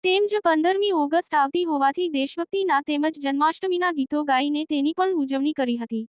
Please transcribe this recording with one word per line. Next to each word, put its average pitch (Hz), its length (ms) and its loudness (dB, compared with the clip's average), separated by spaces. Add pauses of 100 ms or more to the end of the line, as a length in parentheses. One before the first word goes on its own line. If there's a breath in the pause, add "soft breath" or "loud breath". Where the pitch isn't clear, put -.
તેમ 370 220 2
જ 415 180 -2
પંદરમી 359 480 2
ઓગસ્ટ 320 440 0
આવતી 294 280 2
હોવાથી 294 460 0
દેશભક્તિના 330 720 -2
તેમજ 302 420 -2
જન્માષ્ટમીના 330 680 0
ગીતો 294 320 -2
ગાઈને 294 420 0
તેની 294 280 0
પણ 381 200 0
ઉજવણી 277 400 -2
કરી 247 240 -2
હતી. 226 280 -6 (140)